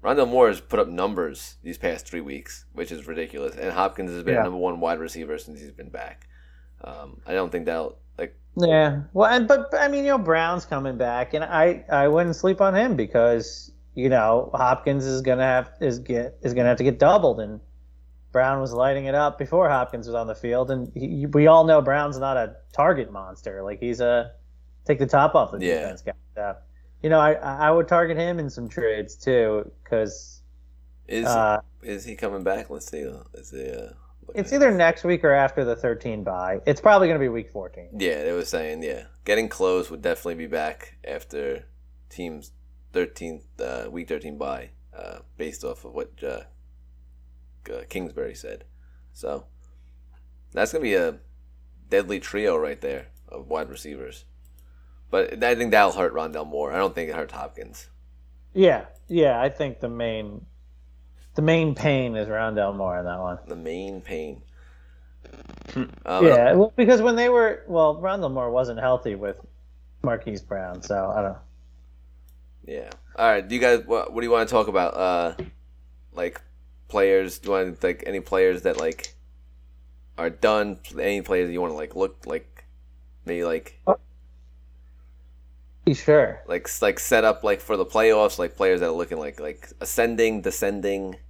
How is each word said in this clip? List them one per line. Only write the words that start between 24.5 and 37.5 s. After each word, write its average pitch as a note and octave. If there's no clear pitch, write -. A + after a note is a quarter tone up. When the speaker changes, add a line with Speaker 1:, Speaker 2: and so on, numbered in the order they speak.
Speaker 2:
take C#3+
the C#3
top D3
off B2+
the G#2
Speaker 1:
Yeah. F2
Speaker 2:
defense D2+
guy. -
So, G2+
you D#3
know, D#3
I, D3+
I, D3
I D#3
would E3
target E3+
him E3+
in D3
some A#2+
trades A2
too, A2
'cause, -
Speaker 1:
Is, A#2
Speaker 2:
uh, A2
Speaker 1:
is G#2
he A2+
coming G2
back? G2
Let's -
see. D2+
Let's -
see, C2+
uh, A#1+
look -
Speaker 2:
it's G3
Speaker 1:
at C4+
Speaker 2:
either C#4
Speaker 1:
it. G#3
Speaker 2:
next E3
week F3
or D3+
after C#3
the A#2+
thirteen A#2
bye. F#2
It's C#3+
probably G3+
gonna D#3+
be C3+
week A2+
fourteen. F#2